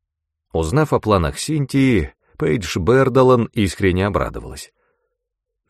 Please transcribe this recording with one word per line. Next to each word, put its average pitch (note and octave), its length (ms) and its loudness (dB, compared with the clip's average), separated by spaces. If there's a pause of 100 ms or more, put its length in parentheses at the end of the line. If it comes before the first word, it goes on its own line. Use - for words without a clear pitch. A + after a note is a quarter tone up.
(520)
Узнав A2 400 -2
о B2+ 60 0
планах G2 400 0
Синтии, C3+ 760 0 (240)
Пейдж C#3+ 420 -4
Бердалан B2+ 760 4
искренне F#2+ 540 0
обрадовалась. - 640 -8 (960)